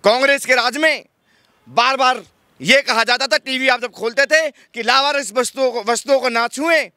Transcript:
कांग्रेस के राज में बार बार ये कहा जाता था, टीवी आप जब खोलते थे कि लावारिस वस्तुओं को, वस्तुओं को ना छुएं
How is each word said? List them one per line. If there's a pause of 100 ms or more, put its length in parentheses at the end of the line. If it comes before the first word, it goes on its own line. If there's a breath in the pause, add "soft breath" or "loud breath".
कांग्रेस
के
राज
में (640)
बार
बार (380)
ये
कहा
जाता
था,
टीवी
आप
जब
खोलते
थे
कि
लावारिस
वस्तुओं
को,
वस्तुओं
को
ना
छुएं